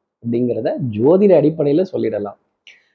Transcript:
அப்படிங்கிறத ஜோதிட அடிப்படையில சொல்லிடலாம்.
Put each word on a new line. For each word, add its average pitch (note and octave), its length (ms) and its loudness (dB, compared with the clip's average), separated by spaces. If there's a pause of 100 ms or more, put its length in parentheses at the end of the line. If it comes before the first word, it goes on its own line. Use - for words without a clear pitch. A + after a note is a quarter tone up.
(160)
அப்படிங்கிறத A#2+ 640 -4 (140)
ஜோதிட D#3+ 500 4
அடிப்படையில D3+ 520 0
சொல்லிடலாம். G#2+ 440 -6 (580)